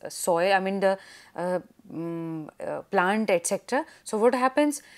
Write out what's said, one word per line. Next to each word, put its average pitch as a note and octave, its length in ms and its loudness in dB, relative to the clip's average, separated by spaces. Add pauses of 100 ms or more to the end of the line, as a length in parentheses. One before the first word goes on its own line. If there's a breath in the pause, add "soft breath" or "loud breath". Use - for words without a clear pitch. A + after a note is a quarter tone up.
soil, F3+ 440 0
I F#3+ 80 4
mean F#3+ 200 -2
the, F#3+ 180 2 (360 loud breath)
uh, F3+ 240 -2 (340)
mm, E3 560 -8 (160)
uh, D3 180 -8
plant, G3 460 0
et F3 180 2
cetera. B3+ 380 -2 (200 loud breath)
So - 140 -4
what A#3 160 6
happens? C#4 480 2 (160 loud breath)